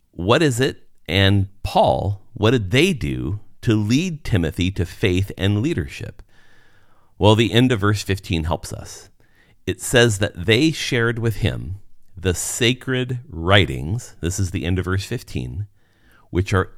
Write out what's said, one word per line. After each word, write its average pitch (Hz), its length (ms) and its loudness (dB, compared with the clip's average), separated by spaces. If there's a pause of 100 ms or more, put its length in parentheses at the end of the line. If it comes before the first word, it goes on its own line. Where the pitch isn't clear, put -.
(120)
what 107 280 2
is 131 200 2
it, - 260 -2 (220)
and 98 400 4 (160)
Paul, 98 580 0 (120)
what 107 180 2
did 107 180 0
they 160 220 4
do 71 480 -4 (220)
to 113 120 2
lead 127 480 0
Timothy 87 500 0
to 90 140 -4
faith 95 500 -2
and 104 260 0
leadership? - 600 -6 (960)
Well, 107 160 6
the 104 180 2
end 127 200 4
of 104 80 0
verse 104 240 0
fifteen 92 400 -2
helps - 280 -6
us. - 380 -16 (560)
It 92 140 -4
says 117 400 4
that 87 260 -4
they 123 240 4
shared 120 480 -2
with 113 180 -2
him 73 440 -4 (360)
the 87 180 0
sacred 127 840 -2 (100)
writings, 85 920 0
this 87 180 -2
is 90 140 -2
the 78 120 -4
end 90 140 0
of 92 60 -2
verse 95 220 -2
fifteen, 80 600 -8 (640)
which - 260 0
are 92 240 0